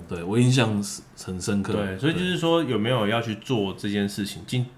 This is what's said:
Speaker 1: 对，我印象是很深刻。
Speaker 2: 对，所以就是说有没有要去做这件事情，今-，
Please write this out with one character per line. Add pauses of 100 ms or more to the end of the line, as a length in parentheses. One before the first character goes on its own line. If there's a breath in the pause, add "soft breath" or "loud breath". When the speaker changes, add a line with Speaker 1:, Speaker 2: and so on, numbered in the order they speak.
Speaker 1:
对，
我
印
象
是 (220)
很
深
刻。
Speaker 2:
对，
所
以
就
是
说
有
没
有
要
去
做
这
件
事
情，
今-， (120)